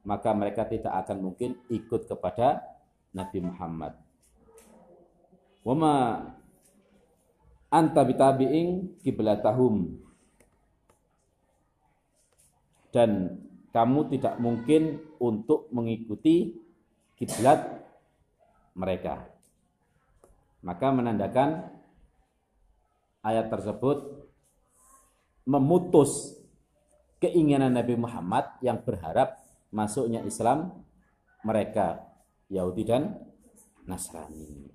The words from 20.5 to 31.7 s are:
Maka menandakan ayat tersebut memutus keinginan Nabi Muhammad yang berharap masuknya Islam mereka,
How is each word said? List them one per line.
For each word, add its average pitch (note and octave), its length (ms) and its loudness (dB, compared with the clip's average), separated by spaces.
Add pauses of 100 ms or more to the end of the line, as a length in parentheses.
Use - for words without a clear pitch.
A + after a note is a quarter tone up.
Maka - 240 -2
menandakan B2 800 0 (1500)
ayat A2 260 -2
tersebut G#2+ 760 -4 (1200)
memutus C#3+ 880 4 (840)
keinginan C#3+ 560 4
Nabi A#2+ 160 0
Muhammad A2+ 720 -4
yang A2 160 0
berharap F#2+ 560 0 (320)
masuknya A#2 560 -2
Islam D3 580 -2 (640)
mereka, G2+ 640 -2 (400)